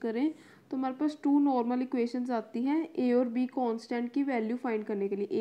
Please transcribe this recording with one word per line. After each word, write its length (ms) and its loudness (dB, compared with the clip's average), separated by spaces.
करें 300 0
तो 60 -4
हमारे 180 -2
पास 280 -2
two 180 4
normal 420 2
equations 480 -2
आती 340 -4
हैं 240 0
ए 140 2
और 160 4
B 200 0
constant 640 -2
की 100 0
value 340 -2
find 280 -2
करने 240 -2
के 80 -4
लिए। 100 -2